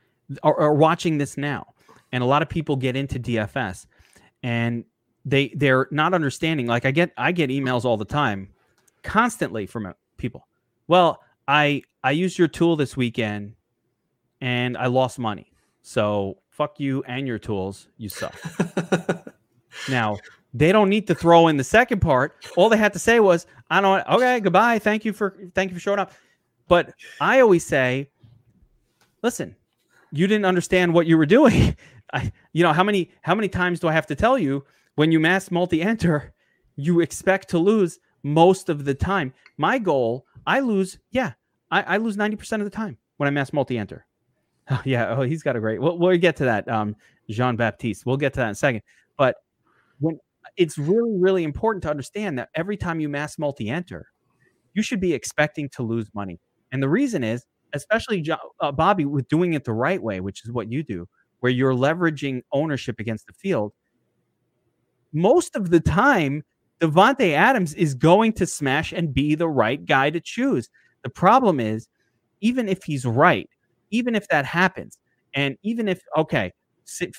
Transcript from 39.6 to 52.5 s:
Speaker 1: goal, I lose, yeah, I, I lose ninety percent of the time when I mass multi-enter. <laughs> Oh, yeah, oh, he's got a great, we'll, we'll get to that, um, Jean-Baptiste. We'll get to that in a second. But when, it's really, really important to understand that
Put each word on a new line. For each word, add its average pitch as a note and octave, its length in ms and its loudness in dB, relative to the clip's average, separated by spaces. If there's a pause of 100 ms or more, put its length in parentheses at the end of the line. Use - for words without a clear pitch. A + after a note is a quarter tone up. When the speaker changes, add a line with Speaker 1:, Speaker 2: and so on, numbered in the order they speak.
Speaker 1:
goal, C3+ 480 -2 (220)
I A3+ 140 2
lose, G3 360 -2 (140)
yeah, A#3+ 220 -4 (360)
I, F#3 140 0
I F#3 140 -2
lose A3 200 -4
ninety G#3+ 200 -4
percent G#3+ 240 -6
of G3+ 40 -6
the G3+ 100 -12
time G#3 220 -10 (200)
when C#3+ 100 -2
I - 40 0
mass C#3+ 220 -4
multi-enter. A#2+ 580 -6
<laughs> - 40 -20 (540)
Oh, C3 140 -2
yeah, A#2+ 320 0
oh, C#3 60 -2
he's D3 220 -4
got C3 120 -2
a A2 60 -6
great, A2 180 -2
we'll, E3 180 -2
we'll F3+ 200 4
get E3+ 200 2
to D3 60 -4
that, A2 240 0
um, G#2+ 260 -2 (360)
Jean-Baptiste. A2+ 760 -4
We'll B2+ 120 0
get C#3 160 -2
to C3 80 -4
that A#2 60 -2
in G#2 40 -6
a G#2 40 -10
second. B2 260 -2 (360)
But C3 200 2 (640)
when, D3+ 200 -4 (380)
it's E3 200 0
really, G#3 400 0
really F#3 280 2
important F3+ 380 -4
to E3 60 -4
understand D3+ 480 -6
that - 160 -8